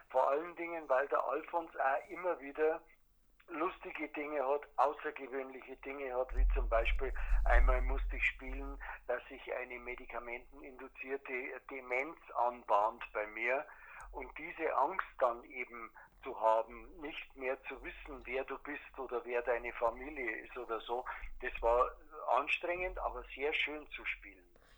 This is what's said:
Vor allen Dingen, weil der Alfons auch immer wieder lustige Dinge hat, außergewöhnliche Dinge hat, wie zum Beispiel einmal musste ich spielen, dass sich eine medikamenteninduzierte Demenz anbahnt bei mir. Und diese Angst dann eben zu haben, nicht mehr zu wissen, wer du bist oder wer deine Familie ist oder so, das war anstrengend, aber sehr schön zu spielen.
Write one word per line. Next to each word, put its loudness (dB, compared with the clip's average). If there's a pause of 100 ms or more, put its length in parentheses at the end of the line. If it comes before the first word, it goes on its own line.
Vor 6
allen 0
Dingen, -6
weil 6
der 2
Alfons -2
auch 2
immer -2
wieder 2 (680)
lustige -4
Dinge -2
hat, 2 (160)
außergewöhnliche -2
Dinge -6
hat, 0
wie 8
zum 2
Beispiel 2 (300)
einmal 8
musste 0
ich 0
spielen, -4 (260)
dass -2
sich -10
eine -6
medikamenteninduzierte -10
Demenz -4 (180)
anbahnt 2 (100)
bei 0
mir. 0 (460)
Und -10
diese -4
Angst 2 (120)
dann 2
eben -10 (320)
zu -8
haben, 4 (140)
nicht -10
mehr -2
zu -10
wissen, -10
wer -2
du -6
bist -10
oder -4
wer 0
deine 0
Familie -2
ist -12
oder -4
so, -4 (380)
das -4 (100)
war 6 (460)
anstrengend, 0
aber -4 (120)
sehr 0
schön -2
zu -10
spielen. -10 (320)